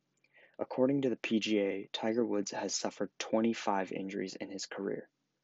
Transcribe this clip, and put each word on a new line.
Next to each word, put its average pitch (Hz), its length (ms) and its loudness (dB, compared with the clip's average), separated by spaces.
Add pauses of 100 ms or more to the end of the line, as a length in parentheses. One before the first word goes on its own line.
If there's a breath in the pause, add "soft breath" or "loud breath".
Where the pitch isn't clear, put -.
(600 soft breath)
According 131 420 2
to 135 80 4
the 113 60 0
P - 240 2
G 107 200 2
A, 98 320 0
Tiger 117 320 2
Woods 101 280 -2
has - 240 -4
suffered - 420 -2
twenty-five 110 760 2
injuries 95 440 -4
in 98 160 -8
his 95 160 -8
career. - 420 -4 (340)